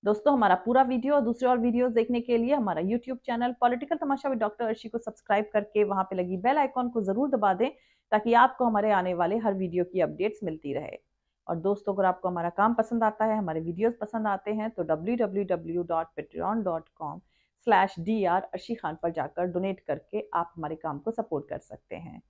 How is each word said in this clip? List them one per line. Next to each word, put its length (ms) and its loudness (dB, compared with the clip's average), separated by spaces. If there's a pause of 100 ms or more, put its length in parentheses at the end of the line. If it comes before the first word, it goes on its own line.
दोस्तों, 280 2
हमारा 220 6
पूरा 260 2
वीडियो 340 2
और 60 6
दूसरे 280 0
और 80 4
वीडियोज़ 360 2
देखने 280 2
के 160 0
लिए 180 2
हमारा 260 0
YouTube 360 -2
चैनल 440 -4
पॉलिटिकल 340 0
तमाशा 340 -2
with 120 -2
डॉक्टर 240 -2
अर्शी 240 -6
को 80 -6
सब्सक्राइब 560 -2
करके 300 2
वहाँ 200 0
पे 120 -4
लगी 220 -2
बेल 200 2
आइकन 320 0
को 120 -2
ज़रूर 280 0
दबा 240 2
दें, 180 0 (400)
ताकि 220 2
आपको 320 6
हमारे 260 2
आने 220 2
वाले 240 2
हर 160 0
वीडियो 300 0
की 180 -2
अपडेट्स 420 -2
मिलती 300 -6
रहे। 240 -6 (500)
और 80 -2
दोस्तों, 380 -2
अगर 120 2
आपको 220 0
हमारा 220 -2
काम 240 2
पसंद 300 0
आता 220 0
है, 120 0
हमारे 220 -2
वीडियोज़ 420 -2
पसंद 260 -4
आते 260 -2
हैं, 160 -4
तो 140 -6
डब्ल्यू 320 -2
डब्ल्यू 280 -2
डब्ल्यू 400 -4
डॉट 320 -2
पेट्रियन 480 -4
डॉट 320 -6
कॉम 240 -10 (440)
स्लैश 360 4
डी 260 0
आर 160 4
अर्शी 340 -8
खान 280 -6
पर 80 0
जाकर 340 -4
डोनेट 340 -2
करके 540 -6
आप 220 -2
हमारे 200 -8
काम 240 -8
को 120 -6
सपोर्ट 360 -4
कर 100 -8
सकते 380 -16
हैं। 340 -14